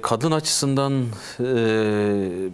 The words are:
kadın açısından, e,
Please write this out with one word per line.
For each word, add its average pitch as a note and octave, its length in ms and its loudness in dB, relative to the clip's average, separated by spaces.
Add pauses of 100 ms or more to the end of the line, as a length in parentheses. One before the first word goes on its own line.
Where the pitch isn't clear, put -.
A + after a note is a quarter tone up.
kadın B2+ 300 2
açısından, C#3 720 0 (360)
e, G#2 1120 0